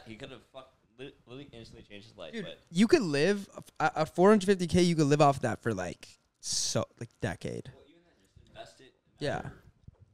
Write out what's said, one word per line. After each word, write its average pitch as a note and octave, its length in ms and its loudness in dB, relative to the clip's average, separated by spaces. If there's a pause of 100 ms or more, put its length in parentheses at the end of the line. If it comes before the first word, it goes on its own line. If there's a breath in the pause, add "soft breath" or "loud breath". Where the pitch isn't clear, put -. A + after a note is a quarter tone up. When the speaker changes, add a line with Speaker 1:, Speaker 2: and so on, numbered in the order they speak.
Speaker 1:
he A2+ 100 -16
could've C3 260 -18 (100)
fuck-, C3 200 -20 (260)
lit-, C#3 180 -18 (100)
literally C3+ 260 -18
instantly A#2 300 -20
changed G2+ 260 -20
his - 80 -20
life. E2+ 160 -14
Speaker 2:
Dude, A3 120 -10
Speaker 1:
But D#2+ 160 -16 (100)
Speaker 2:
you F#3 160 2
could D#4 160 4
live F3+ 540 0
f-, - 80 -16 (160)
at, D#3 160 -2
at D#3 180 -4
four F#3 160 6
hundred G3 160 4
fifty F#3 200 0
K, F3 160 2
you F3 140 4
could D#3 100 4
live D3 140 6
off C#3 200 4
that G#2+ 220 -4
for, A2+ 120 -2
like, - 440 -10 (220)
so, - 440 -4 (160)
like, A#2 100 -14 (100)
decade. B1 540 -8
Speaker 1:
Well, - 140 -20
even - 160 -20
then, - 100 -20 (200)
just - 140 -20
invest - 320 -20
it C3 140 -20 (260)
in D3 60 -6
Speaker 2:
Yeah. A#2 140 -6
Speaker 1:
another - 140 -16 (600)